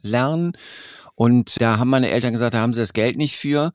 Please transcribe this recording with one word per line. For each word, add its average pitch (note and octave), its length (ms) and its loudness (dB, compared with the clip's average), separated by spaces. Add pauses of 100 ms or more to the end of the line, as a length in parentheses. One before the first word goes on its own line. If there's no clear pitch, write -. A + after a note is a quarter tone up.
lernen C#3+ 480 -2 (640)
und A#2+ 440 2
da A2+ 200 2
haben B2 100 0
meine B2+ 220 2
Eltern A#2+ 220 0
gesagt, A#2 200 -2
da A2+ 60 0
haben A#2 140 0
sie A#2 80 -2
das G#2 120 -4
Geld A#2 240 0
nicht D3 180 -2
für D3 400 0